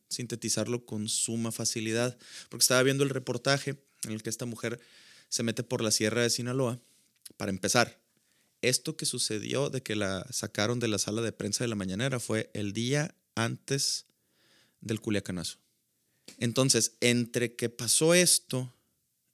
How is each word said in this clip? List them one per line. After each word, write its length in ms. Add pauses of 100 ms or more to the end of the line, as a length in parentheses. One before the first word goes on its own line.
sintetizarlo 760
con 240
suma 440
facilidad. 640 (320)
Porque 140
estaba 180
viendo 220
el 60
reportaje 680 (280)
en 80
el 100
que 80
esta 160
mujer 340 (480)
se 160
mete 180
por 200
la 100
Sierra 300
de 80
Sinaloa. 500 (560)
Para 140
empezar, 500 (600)
esto 340
que 80
sucedió 640
de 140
que 140
la 340
sacaron 500
de 80
la 100
sala 240
de 100
prensa 320
de 40
la 60
mañanera 460
fue 340
el 180
día 420 (200)
antes 720 (760)
del 200
Culiacanazo. 580 (800)
Entonces, 640
entre 560
que 120
pasó 460
esto 580 (600)